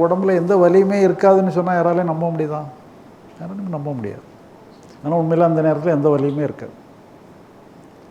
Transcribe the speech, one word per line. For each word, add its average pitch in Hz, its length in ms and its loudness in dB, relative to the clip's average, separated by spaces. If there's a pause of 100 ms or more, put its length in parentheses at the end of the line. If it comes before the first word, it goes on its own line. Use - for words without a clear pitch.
உடம்புல 185 300 0
எந்த 175 220 0
வலியுமே 190 520 4
இருக்காதுன்னு 190 400 4
சொன்னா 175 240 -2
யாராலையும் 175 320 0
நம்ப 165 240 -4
முடியுதா? 151 340 -6 (800)
யாராலையும் 190 260 -12
நம்ப 147 240 -8
முடியாது. 110 280 -10 (840)
ஆனா 160 120 -2
உண்மையில 165 240 0
அந்த 165 220 2
நேரத்துல 151 220 0
எந்த 156 240 0
வலியுமே 143 340 0
இருக்காது. - 420 -10 (1300)